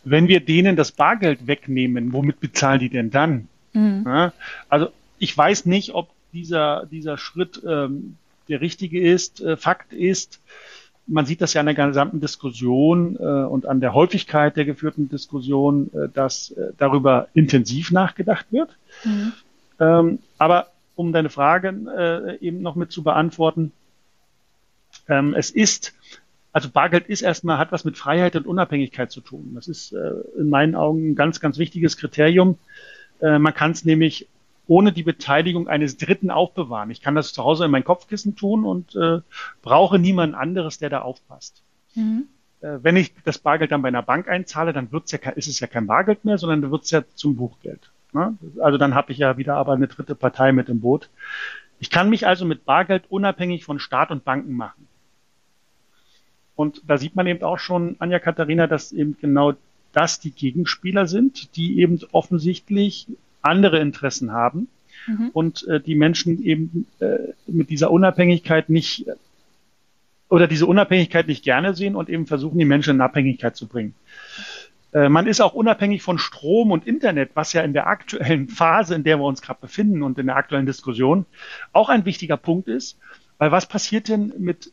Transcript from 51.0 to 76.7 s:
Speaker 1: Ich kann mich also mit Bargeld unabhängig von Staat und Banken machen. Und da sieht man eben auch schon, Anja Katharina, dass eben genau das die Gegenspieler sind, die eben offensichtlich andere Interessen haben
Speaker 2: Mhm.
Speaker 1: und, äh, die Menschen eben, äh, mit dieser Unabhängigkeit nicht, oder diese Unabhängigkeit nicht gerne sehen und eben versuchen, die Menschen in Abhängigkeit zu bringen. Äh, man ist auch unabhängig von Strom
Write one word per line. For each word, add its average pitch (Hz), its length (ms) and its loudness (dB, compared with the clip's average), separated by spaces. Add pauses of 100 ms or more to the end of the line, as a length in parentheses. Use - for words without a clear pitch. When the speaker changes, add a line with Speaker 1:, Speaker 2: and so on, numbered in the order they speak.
Speaker 1:
Ich - 100 -12
kann 180 180 2
mich 214 200 2
also 185 160 2
mit 156 200 -4
Bargeld 185 460 2
unabhängig 185 540 -4
von 143 160 -8
Staat 131 320 -2
und - 120 -10
Banken 131 300 -4
machen. - 320 -10 (1700)
Und 151 320 -4
da 147 100 2
sieht 147 200 -4
man 185 100 0
eben 175 160 -4
auch 170 160 -4
schon, 170 400 -4
Anja 175 220 -2
Katharina, 165 480 0
dass 156 240 -4
eben 147 280 -4
genau 143 340 2 (380)
das 160 280 0
die 151 100 -10
Gegenspieler 175 800 -2
sind, 233 480 -2
die 175 240 0
eben 170 200 4 (120)
offensichtlich 180 960 -2 (340)
andere 165 380 4
Interessen 135 520 -4
haben 123 360 -2 (380)
Speaker 2:
Mhm. 226 260 -4
Speaker 1:
und, 160 360 -2
äh, 151 120 0
die 156 140 -4
Menschen 165 480 2
eben, 165 440 -2 (140)
äh, - 180 0 (280)
mit 165 240 -2
dieser 156 200 0
Unabhängigkeit 175 800 2
nicht, - 360 -2 (1200)
oder 175 180 6
diese 160 200 2
Unabhängigkeit 180 600 4
nicht 151 180 -4
gerne 156 300 2
sehen 196 220 -4
und 170 120 -6
eben 165 180 -4
versuchen, 156 320 -2
die 160 60 4
Menschen 143 320 4
in 131 40 4
Abhängigkeit 127 560 0
zu 113 100 -14
bringen. 110 280 -8 (1000)
Äh, 143 160 6
man 165 160 6
ist 220 160 2
auch 196 100 4
unabhängig 208 500 0
von 175 160 -2
Strom 208 520 0